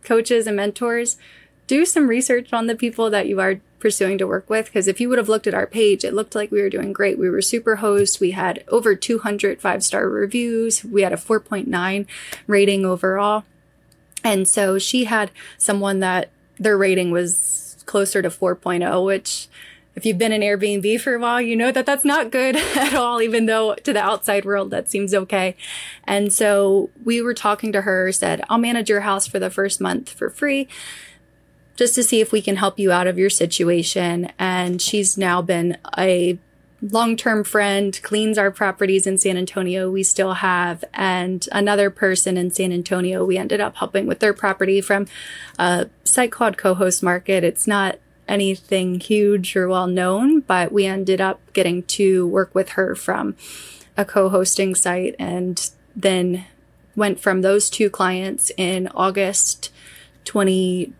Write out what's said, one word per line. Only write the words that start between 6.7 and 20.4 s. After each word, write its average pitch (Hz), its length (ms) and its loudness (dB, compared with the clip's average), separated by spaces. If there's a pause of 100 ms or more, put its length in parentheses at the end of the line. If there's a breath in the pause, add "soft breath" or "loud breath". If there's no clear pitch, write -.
doing 196 200 -4
great. 196 280 0
We 185 100 0
were 180 80 -2
Superhost. 202 800 0
We 185 120 2
had 185 380 -4
over 226 260 2
two 226 240 -2
hundred 202 420 -2
five-star 196 480 0
reviews. 226 760 -2
We 202 200 0
had 202 100 0
a 196 40 -6
four 220 220 0
point 202 280 -6
nine 190 400 -2 (400 loud breath)
rating 202 360 4
overall. 196 600 0 (840)
And 202 220 2
so 196 300 2
she 247 280 0
had 214 260 -2 (260 loud breath)
someone 196 420 0
that 185 320 0 (280)
their 208 180 2
rating 185 340 2
was - 720 -2
closer 196 360 0
to 180 80 0
four 175 260 -2
point 175 280 -2
oh, 180 200 0
which - 440 -4 (480 loud breath)
if - 100 -8
you've 214 120 0
been 220 160 0
in 214 80 0